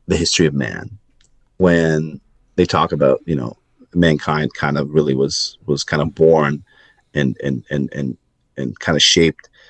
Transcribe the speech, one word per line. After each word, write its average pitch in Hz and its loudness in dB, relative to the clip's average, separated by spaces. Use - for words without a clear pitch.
the 87 0
history 82 2
of 73 2
man, 60 -6
when 80 2
they 90 4
talk 80 0
about, 71 2
you 82 -2
know, 58 -6
mankind 78 0
kind 71 -2
of 71 -4
really 73 0
was, - -4
was 71 -4
kind 76 -2
of 78 -4
born 76 4
and, 69 -2
and, 65 -4
and, 71 -4
and, 65 -8
and 64 -8
kind 82 0
of 71 0
shaped - 2